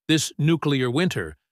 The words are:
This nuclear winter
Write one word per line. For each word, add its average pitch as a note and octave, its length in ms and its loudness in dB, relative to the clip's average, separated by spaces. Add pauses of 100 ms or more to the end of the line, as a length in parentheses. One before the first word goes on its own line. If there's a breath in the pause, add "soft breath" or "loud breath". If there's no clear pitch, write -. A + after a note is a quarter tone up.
This D#3 300 0
nuclear C#3+ 520 0
winter A#2+ 460 -2 (160)